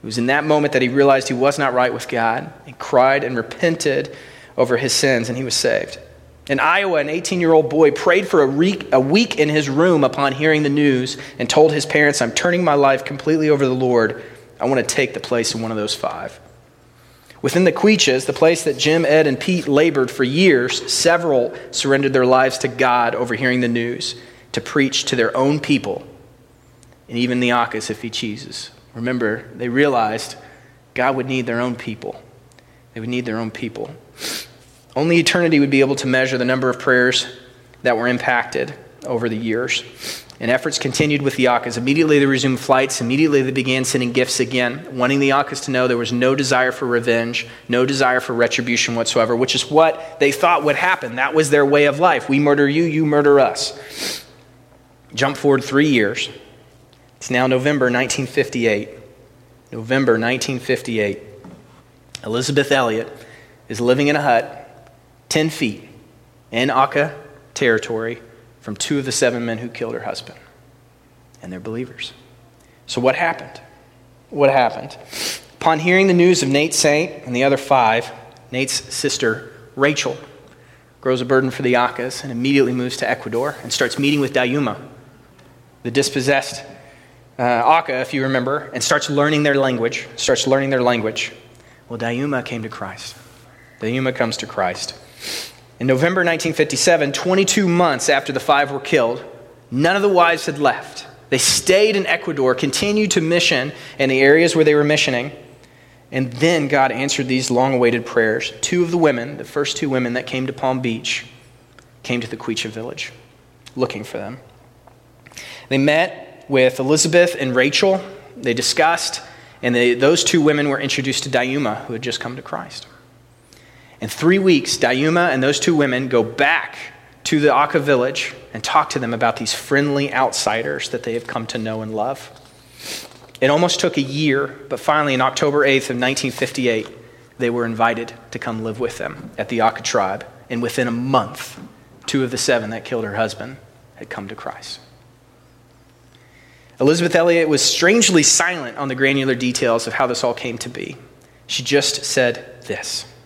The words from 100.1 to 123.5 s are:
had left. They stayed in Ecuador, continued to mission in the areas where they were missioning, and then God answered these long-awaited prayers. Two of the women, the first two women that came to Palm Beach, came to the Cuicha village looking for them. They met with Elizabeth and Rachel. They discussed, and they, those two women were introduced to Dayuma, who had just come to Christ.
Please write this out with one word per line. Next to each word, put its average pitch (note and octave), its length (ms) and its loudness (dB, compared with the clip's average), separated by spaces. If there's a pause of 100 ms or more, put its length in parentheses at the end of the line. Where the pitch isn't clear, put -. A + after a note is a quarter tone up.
had D3 140 -6
left. - 480 -2 (240)
They C3 80 2
stayed G3+ 560 2
in F#3+ 100 0
Ecuador, C#3+ 480 0
continued G3+ 580 0
to F3+ 100 2
mission D#3+ 500 0 (260)
in C3+ 100 2
the C3 140 2
areas D#3+ 340 6
where D#3 80 4
they D3+ 120 6
were D3 80 4
missioning, D3 480 0 (800)
and C3 220 -2
then D3+ 340 2
God C3+ 240 2
answered C3 360 -4
these B2+ 220 -2
long-awaited B2 560 2
prayers. - 560 0
Two F3 220 0
of E3 80 -2
the F3 60 0
women, C#3+ 400 0
the - 60 -12
first - 320 -4
two D3+ 140 -4
women B2+ 240 -2
that B2 140 -6
came C3 180 -6
to C3 80 -8
Palm C3 280 -2
Beach, A#2 440 -4 (800)
came B2 180 -4
to A2+ 80 -12
the A2+ 80 -10
Cuicha A2+ 320 -6
village A2+ 420 -12 (640)
looking B2 280 -4
for - 160 -10
them. G#2+ 180 -12 (1300)
They C3+ 100 0
met D3+ 680 0
with C3 320 4
Elizabeth D#3+ 600 4
and B2+ 160 -2
Rachel. E3 460 2 (360)
They A#2+ 160 -2
discussed, D#3+ 680 0 (420)
and B2 100 0
they, A#2+ 220 4
those C#3+ 280 4
two E3+ 180 2
women D3 280 2
were C3+ 100 -2
introduced C3+ 440 -4
to C#3 80 -8
Dayuma, B2+ 540 -2
who A#2+ 80 -10
had A2+ 100 -8
just A#2+ 160 -6
come A#2+ 160 -10
to C3+ 80 -16
Christ. - 420 -12 (1160)